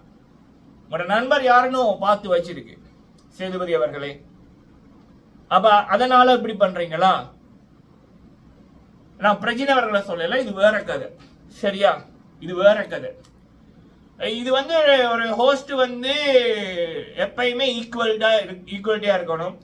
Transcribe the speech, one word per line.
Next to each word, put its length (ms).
உங்களோட 160
நண்பர் 380
யாருன்னு 560
பார்த்து 360
வச்சிருக்கு 420
சேதுபதி 440
அவர்களே. 520
அப்ப 220
அதனால 640
இப்படி 200
பண்றீங்களா? 800
நான் 220
பிரஜின் 260
அவர்களை 360
சொல்லல, 360
இது 160
வேற 300
கதை. 240
சரியா? 540
இது 160
வேற 300
கதை. 240
இது 340
வந்து 260
ஒரு 260
ஹோஸ்ட் 400
வந்து 380
எப்பயுமே 640
ஈக்குவல்டா 600
இரு-, 260
ஈக்குவலிட்டியா 540
இருக்கணும். 440